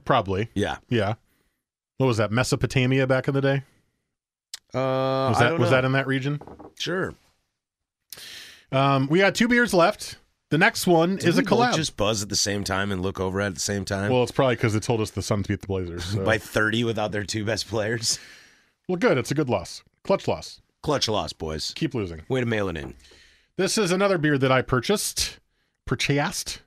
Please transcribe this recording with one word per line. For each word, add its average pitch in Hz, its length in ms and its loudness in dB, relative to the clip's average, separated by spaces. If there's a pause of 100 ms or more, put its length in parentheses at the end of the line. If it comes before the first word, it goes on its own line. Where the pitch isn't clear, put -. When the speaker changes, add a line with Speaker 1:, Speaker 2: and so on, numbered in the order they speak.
Speaker 1:
probably. 104 480 2
Speaker 2:
Yeah. 87 240 -2 (100)
Speaker 1:
Yeah. 110 280 0 (800)
What 131 100 2
was 117 100 2
that, 104 140 0
Mesopotamia 131 720 2
back 131 220 0
in 139 60 0
the 135 80 0
day? 135 220 2 (1080)
Speaker 2:
Uh, 131 540 0
Speaker 1:
Was 131 100 2
Speaker 2:
I 123 60 4
Speaker 1:
that, 120 60 4
Speaker 2:
don't 117 100 0
Speaker 1:
was 117 120 4
Speaker 2:
know. 131 40 8
Speaker 1:
that 127 80 4
in 131 80 0
that 135 160 2
region? 135 340 -2 (380)
Speaker 2:
Sure. 156 340 -4 (1600)
Speaker 1:
Um, 139 380 2
we 165 100 4
got 196 160 4
two 226 140 2
beers 240 240 2
left. 180 420 2 (340)
The 147 80 2
next 196 300 2
one 175 300 4
Speaker 2:
Did - 80 -4
Speaker 1:
is 170 120 4
a - 40 4
Speaker 2:
we - 40 -2
both 214 140 4
Speaker 1:
collab. 240 160 2
Speaker 2:
just 156 220 -2
buzz 104 260 0
at 98 60 -10
the 98 80 -4
same 101 260 -2
time 98 260 -2
and 95 120 -4
look 95 180 -4
over 95 220 -2
at 101 120 -2
the - 60 -10
same 101 240 -4
time? 98 260 -4
Speaker 1:
Well, 123 140 2
it's 113 80 -2
probably 127 240 2
'cause 110 200 0
it 107 80 0
told 113 180 0
us 107 100 -4
the 98 100 -6
Suns 101 240 -2
beat 101 140 -2
the - 80 -14
Blazers, 87 380 -6
so. 98 180 -4
Speaker 2:
<laughs> - 20 -4
By 110 120 2
thirty 110 480 0
without 107 260 -2
their 104 140 -4
two 110 180 -6
best 104 240 -4
players. 110 500 -2 (680)
Speaker 1:
Well, 180 80 -2
good. 180 220 2
It's 117 120 -2
a 143 40 -4
good 143 160 0
loss. 92 340 -4 (220)
Clutch 196 200 0
loss. - 360 -6 (220)
Speaker 2:
Clutch 139 260 0
loss, 92 240 -2
boys. 78 420 -8
Speaker 1:
Keep 156 180 -4
losing. 87 360 -6
Speaker 2:
Way 131 100 -2
to 123 60 -2
mail 107 240 -2
it 82 80 -6
in. 67 160 -10 (640)
Speaker 1:
This 190 200 -2
is 190 140 0
another 196 260 2
beer 147 200 2
that 131 120 2
I 131 120 4
purchased. - 760 -2 (480)
Purchased. - 800 -2